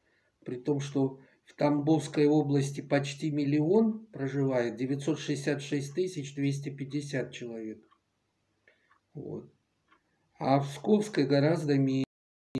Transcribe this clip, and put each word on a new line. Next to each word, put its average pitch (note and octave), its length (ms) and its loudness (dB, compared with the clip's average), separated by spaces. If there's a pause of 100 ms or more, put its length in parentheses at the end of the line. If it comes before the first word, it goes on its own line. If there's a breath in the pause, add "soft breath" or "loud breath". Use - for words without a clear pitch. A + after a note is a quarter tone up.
(440)
При B2+ 120 -8
том, C#3 240 -2
что C3+ 400 0 (240 loud breath)
в - 100 -20
Тамбовской D3 720 2
области C#3+ 540 2
почти - 500 -2
миллион D3+ 760 2
проживает, C3+ 680 0
девятьсот C3 460 -2
шестьдесят C#3+ 420 -4
шесть C#3+ 320 -6
тысяч F3+ 400 -6
двести C#3 340 -2
пятьдесят C3+ 600 -6
человек. A2+ 560 -12 (1300 soft breath)
Вот. - 400 -14 (840)
А C3+ 220 2
в - 80 -4
Псковской - 580 0
гораздо C#3+ 500 2
меньше. C3+ 300 2 (540)